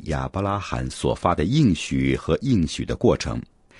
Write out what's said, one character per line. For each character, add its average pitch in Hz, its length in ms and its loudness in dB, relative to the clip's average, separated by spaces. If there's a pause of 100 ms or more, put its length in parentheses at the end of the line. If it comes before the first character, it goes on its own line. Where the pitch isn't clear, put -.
亚 67 240 -4
伯 95 120 -4
拉 101 180 0
罕 65 300 -6
所 65 260 0
发 87 200 2
的 76 100 0
应 123 300 4
许 67 400 0
和 - 260 0
应 107 260 2
许 - 180 -6
的 - 100 -6
过 101 220 4
程。 - 260 -6 (380)